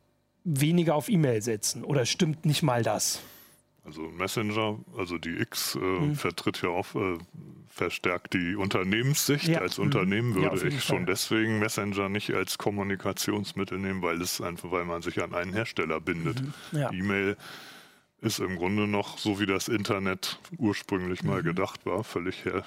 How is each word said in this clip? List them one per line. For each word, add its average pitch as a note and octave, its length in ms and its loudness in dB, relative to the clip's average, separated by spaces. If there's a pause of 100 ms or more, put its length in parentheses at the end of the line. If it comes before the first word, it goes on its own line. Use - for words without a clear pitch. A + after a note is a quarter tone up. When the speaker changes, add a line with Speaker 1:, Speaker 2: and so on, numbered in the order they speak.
(440)
Speaker 1:
weniger D#3+ 500 4
auf D3+ 160 0
E-Mail C#3+ 320 6
setzen? A2+ 420 -2
Oder C3+ 220 2
stimmt D#3+ 400 2
nicht D3 160 4
mal A#2+ 220 4
das? - 360 0 (640)
Speaker 2:
Also D#2+ 200 -12
Messenger, G#2 760 0 (180)
also F2 220 -2
die E2+ 240 -4
X, - 340 -4
äh, - 40 -2
Speaker 1:
Hm. F#2+ 360 2
Speaker 2:
vertritt F#2+ 460 -2
ja F#2 80 2
auch, F2+ 260 -2
äh, F#2 220 0 (500)
verstärkt - 680 -2
die F2+ 200 2
Unternehmenssicht. A2 920 2
Speaker 1:
Ja. D#3+ 120 4
Speaker 2:
Als - 200 -2
Speaker 1:
Mhm. C3 60 2
Speaker 2:
Unternehmen A2+ 440 4
Speaker 1:
Ja, G#2+ 60 2
Speaker 2:
würde F#2 160 4
Speaker 1:
auf F#2 120 0
jeden C#3+ 140 0
Speaker 2:
ich B2 60 -2
schon - 140 0
Speaker 1:
Fall. F2+ 100 0
Speaker 2:
deswegen A2 520 2
Messenger G2+ 480 0
nicht G2+ 260 -2
als F#2+ 260 -2
Kommunikationsmittel G2+ 1200 -2
nehmen, F#2+ 240 -2
weil E2+ 180 2
es - 200 -2
einfach, F2 300 -6
weil F2 140 0
man E2+ 160 -4
sich F2 220 -4
an E2 100 -8
einen F2 200 -2
Hersteller F2 460 -2
bindet. E2 420 -2
Speaker 1:
Mhm. C#3+ 120 -6 (260)
Ja. C3 140 -2
Speaker 2:
E-Mail G2 420 0 (880)
ist - 180 0
im F#2 180 -2
Grunde G#2 300 0
noch, G#2 300 -2
so G2+ 220 0
wie G2+ 80 0
das F#2+ 220 0
Internet G2 720 -2 (200)
ursprünglich F#2+ 640 0
mal G2 180 0
Speaker 1:
Mhm. E2 40 0
Speaker 2:
gedacht F2 420 -2
war, F#2 160 0
völlig F2+ 420 -4
her-, F#2 220 -2